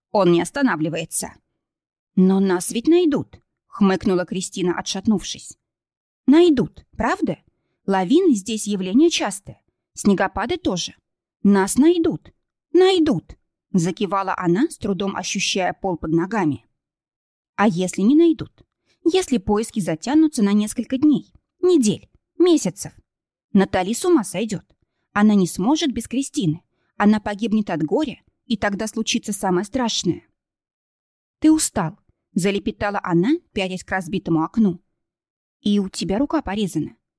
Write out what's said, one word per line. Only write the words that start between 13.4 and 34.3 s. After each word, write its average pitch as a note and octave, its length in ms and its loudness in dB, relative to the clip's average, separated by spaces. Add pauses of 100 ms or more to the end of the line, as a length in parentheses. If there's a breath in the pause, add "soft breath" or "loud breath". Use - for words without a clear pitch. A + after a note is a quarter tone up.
закивала F#3+ 640 -2
она, F#3 320 2
с - 80 -18
трудом G3 380 -4
ощущая F3+ 580 -4
пол F#3 240 -6
под D#3+ 140 -8
ногами. E3+ 540 -2 (920)
«А G3+ 120 2
если F3+ 340 -2
не A#3 140 4
найдут? E4 360 4 (520)
Если F4 340 0
поиски G#3 420 -2
затянутся A#3+ 640 0
на G3+ 100 2
несколько G#3+ 440 -2
дней, C#4 360 2 (260)
недель, C#4 500 2 (280)
месяцев? D#4 560 0 (600)
Натали F#3+ 400 0
с - 120 -6
ума E4+ 180 4
сойдет. G#3 420 -6 (480)
Она G#3+ 200 4
не F#3+ 140 4
сможет C4+ 440 0
без A3+ 160 -8
Кристины. A3+ 540 -4 (360)
Она G#3 220 4
погибнет G#3 500 -4
от D#3+ 140 -4
горя, A#3 380 -2 (240)
и A3+ 120 -2
тогда G#3 300 -4
случится - 460 -6
самое F#3+ 320 -2
страшное». A3+ 580 -4 (1160)
«Ты D#4 120 6
устал», A3+ 460 -2 (360)
залепетала G3+ 720 -4
она, F3+ 280 2 (220)
пятясь F#3 300 -6
к - 80 -16
разбитому F3 520 -2